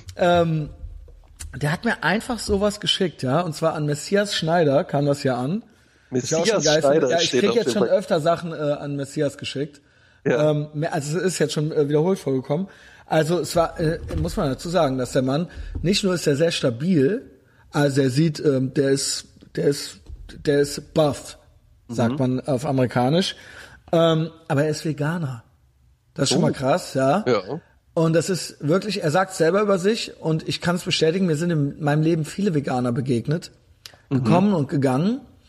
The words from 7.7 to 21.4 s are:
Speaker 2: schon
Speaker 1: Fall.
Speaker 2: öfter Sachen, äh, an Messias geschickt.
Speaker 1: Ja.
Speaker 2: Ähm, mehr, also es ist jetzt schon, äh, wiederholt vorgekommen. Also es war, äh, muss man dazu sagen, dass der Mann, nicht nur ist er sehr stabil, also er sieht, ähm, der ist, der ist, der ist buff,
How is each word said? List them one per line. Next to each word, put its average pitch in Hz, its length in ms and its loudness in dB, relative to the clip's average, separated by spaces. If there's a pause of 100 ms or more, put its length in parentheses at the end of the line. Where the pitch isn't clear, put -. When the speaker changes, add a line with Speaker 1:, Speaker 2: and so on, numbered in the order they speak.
Speaker 2:
schon 117 100 2
Speaker 1:
Fall. 185 100 4
Speaker 2:
öfter 196 220 0
Sachen, 165 320 0
äh, - 40 -8
an 143 380 -4
Messias 139 440 -4
geschickt. 139 420 -8 (440)
Speaker 1:
Ja. 151 260 2
Speaker 2:
Ähm, 151 240 -2
mehr, 151 180 -4
also 147 260 -4
es 165 60 0
ist 185 140 -2
jetzt 151 160 0
schon, 156 180 -2
äh, 147 160 2
wiederholt 160 300 2
vorgekommen. 156 500 -2 (380)
Also 160 340 0
es 139 160 -6
war, 165 240 0
äh, 160 180 0 (220)
muss 160 160 -4
man 175 140 0
dazu 131 180 -6
sagen, 156 300 2
dass 123 140 -4
der 135 100 2
Mann, 139 260 -2 (340)
nicht 202 220 0
nur 185 100 2
ist - 120 -4
er 147 100 4
sehr 165 160 2
stabil, 156 800 0 (420)
also 143 300 2
er 135 80 2
sieht, 151 340 2
ähm, 131 300 0
der 139 160 2
ist, - 360 -2 (300)
der 165 120 0
ist, - 320 -4 (440)
der 143 160 2
ist - 340 -6
buff, 147 440 0 (500)